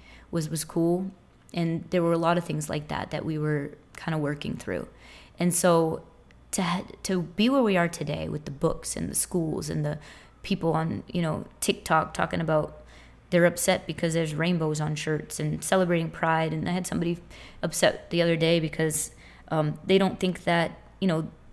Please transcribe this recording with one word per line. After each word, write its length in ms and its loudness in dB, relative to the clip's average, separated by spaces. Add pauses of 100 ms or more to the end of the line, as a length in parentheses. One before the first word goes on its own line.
(300)
was, 180 -2
was 160 -4
cool. 460 0 (420)
And 380 -2
there 120 2
were 100 2
a 60 2
lot 200 2
of 60 -2
things 240 -4
like 200 -4
that 220 -6
that 140 -4
we 140 -4
were 380 -2 (200)
kinda 220 -4
working 380 -4
through. 320 -6 (500)
And 160 2
so 480 4 (500)
to 100 -2
ha-, 220 -2 (200)
to 180 0
be 260 2
where 140 4
we 140 4
are 120 4
today 400 -6
with 160 -6
the 60 -8
books 460 -2
and 120 -4
the 60 -6
schools 560 -2
and 140 -2
the 140 -4 (440)
people 320 0
on, 340 -2
you 140 -2
know, 240 -2 (140)
TikTok 540 0
talking 260 -2
about 420 0 (480)
they're 160 6
upset 400 2
because 280 -2
there's 200 0
rainbows 460 0
on 140 0
shirts 460 -4
and 240 -2
celebrating 460 2
Pride. 420 0
And 160 -2
I 40 0
had 140 -2
somebody 320 -2 (440)
upset 480 2
the 120 2
other 140 4
day 240 4
because, 500 0 (380)
um, 360 0
they 140 6
don't 220 2
think 240 -2
that, 340 0 (220)
you 80 2
know, 200 0 (240)